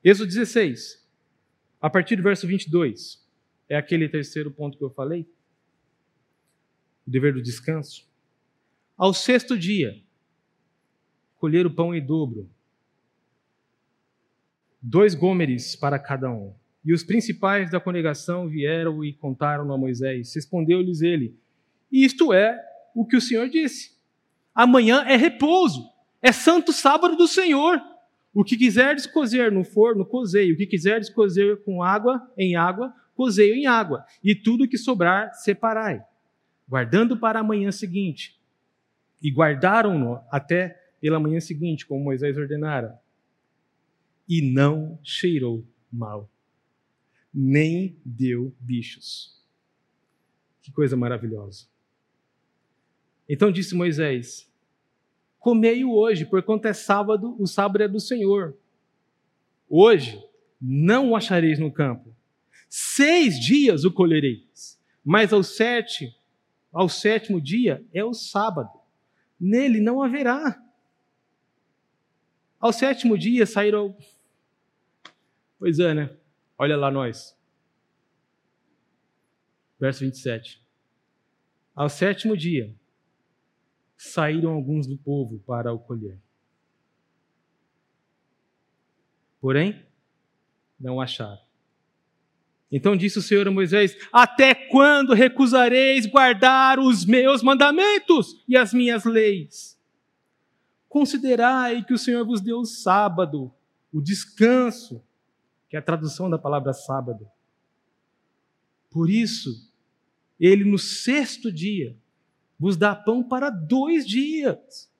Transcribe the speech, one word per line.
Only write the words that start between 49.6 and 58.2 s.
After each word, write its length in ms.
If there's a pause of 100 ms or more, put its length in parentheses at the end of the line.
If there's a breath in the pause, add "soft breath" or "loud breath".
Que 100
coisa 240
maravilhosa. 720 (1600)
Então 240
disse 220
Moisés, 760 (920)
"Comei-o 540
hoje, 320
porquanto 400
é 80
sábado, 680
o 60
sábado 340
é 60
do 120
Senhor. 580 (1120)